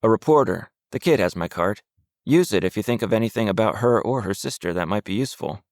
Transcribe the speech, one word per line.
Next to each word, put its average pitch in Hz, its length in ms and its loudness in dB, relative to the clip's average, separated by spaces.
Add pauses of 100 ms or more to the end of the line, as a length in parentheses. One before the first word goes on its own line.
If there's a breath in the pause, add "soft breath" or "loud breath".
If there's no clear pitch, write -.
A 113 60 2
reporter. 113 600 2 (220)
The 131 60 -8
kid 147 220 2
has 90 160 0
my 85 100 -6
card. 87 360 -2 (420)
Use 165 300 2
it 90 100 2
if 92 100 0
you 104 80 -4
think 120 200 -2
of 104 100 -2
anything 113 380 0
about 98 300 0
her 120 200 4
or 127 220 -2
her 95 100 -4
sister - 400 -6
that 85 160 -2
might 101 160 -2
be 92 80 -8
useful. 101 600 -6